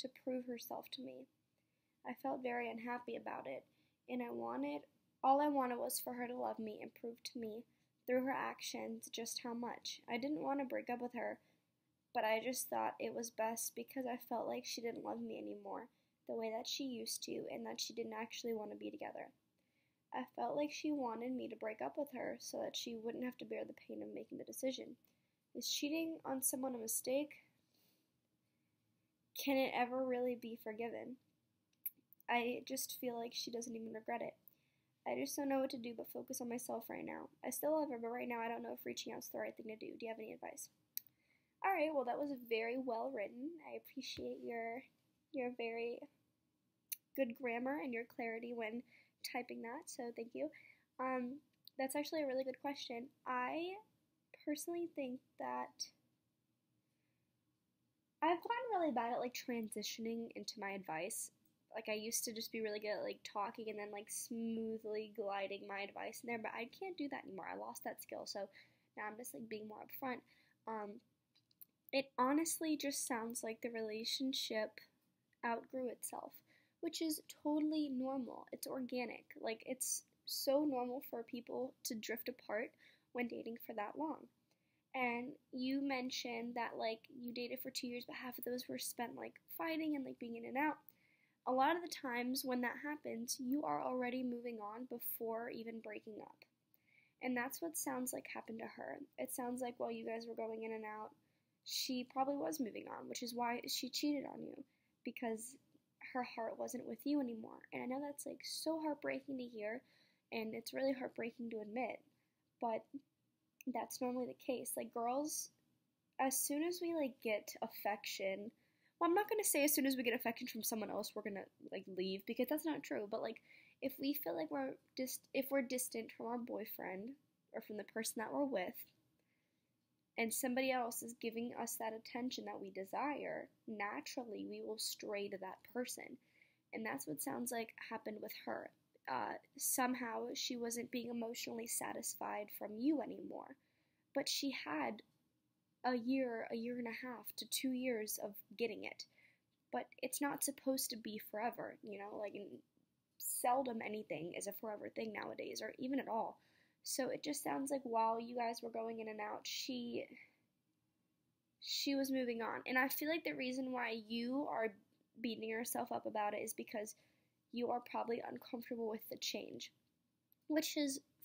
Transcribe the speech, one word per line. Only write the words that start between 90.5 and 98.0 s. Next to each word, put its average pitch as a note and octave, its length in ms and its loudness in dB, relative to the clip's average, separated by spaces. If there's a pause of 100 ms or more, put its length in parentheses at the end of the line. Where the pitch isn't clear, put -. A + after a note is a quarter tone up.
out. C#4+ 200 4 (720)
A A#3+ 60 6
lot C4+ 240 8
of F4 60 0
the F4 60 -4 (140)
times B3 420 2
when B3+ 160 4
that A#3+ 240 2
happens, A#3+ 560 -2
you C4+ 240 2
are - 180 4
already B3+ 400 2
moving A#3+ 380 -2
on G#3+ 240 -6
before A#3 640 -2
even A3+ 320 -4
breaking G#3+ 400 -8
up. - 240 -14 (760)
And B3+ 120 2
that's B3 280 0
what D#4+ 160 -2
sounds B3+ 340 0